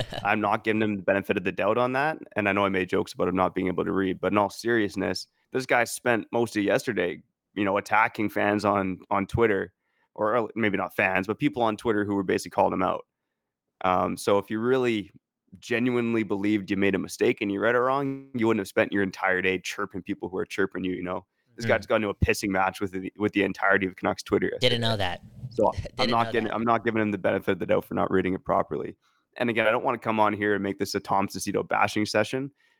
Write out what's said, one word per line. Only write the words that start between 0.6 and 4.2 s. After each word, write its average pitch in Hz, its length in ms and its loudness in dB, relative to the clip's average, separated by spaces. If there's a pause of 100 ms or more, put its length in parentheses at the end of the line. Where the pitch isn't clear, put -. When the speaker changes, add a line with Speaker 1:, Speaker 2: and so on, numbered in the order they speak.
Speaker 2:
giving 110 180 0
him 107 160 0
the 95 60 -8
benefit 98 340 0
of 92 60 -2
the 92 80 -2
doubt 98 260 0
on 123 160 0
that, 143 240 -2 (180)
and 104 120 0
I 98 40 4
know 101 140 2
I 98 40 2
made 92 200 0
jokes 95 240 0
about 90 140 0
him 90 80 0
not 90 200 2
being 92 120 0
able 87 180 -2
to 90 60 -2
read, 95 280 0
but 92 120 0